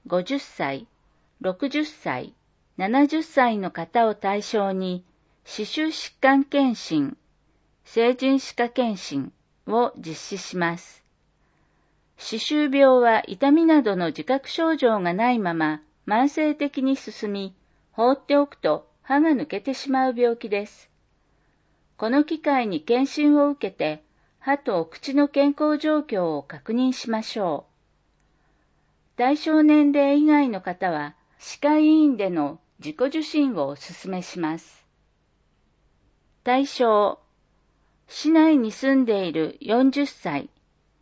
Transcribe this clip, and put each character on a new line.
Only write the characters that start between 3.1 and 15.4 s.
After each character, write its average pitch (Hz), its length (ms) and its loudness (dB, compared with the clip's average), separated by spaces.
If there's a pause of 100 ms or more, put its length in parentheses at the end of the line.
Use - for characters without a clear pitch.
歳 240 360 0
の 185 120 -6
方 226 380 0
を 208 60 -2
対 208 260 -4
象 202 320 -2
に、 185 320 -6 (400)
歯 - 220 -10
周 311 220 -4
疾 - 320 -10
患 277 220 4
検 269 320 0
診、 147 420 -4 (680)
成 233 300 0
人 262 260 0
歯 - 160 -12
科 240 140 0
検 233 280 -2
診 139 340 -8 (340)
を 226 320 0
実 160 160 -12
施 - 240 -12
し - 180 -12
ま 170 220 -2
す。 - 260 -20 (1120)
歯 - 220 -10
周 302 260 -2
病 269 360 6
は 226 260 4
痛 269 240 0
み 330 160 6
な 311 160 6
ど 208 120 0
の 180 120 -2
自 160 180 -6
覚 262 240 -2
症 320 280 -2
状 226 240 2
が 175 120 0
な 226 200 0
い 240 60 0
ま 180 140 -2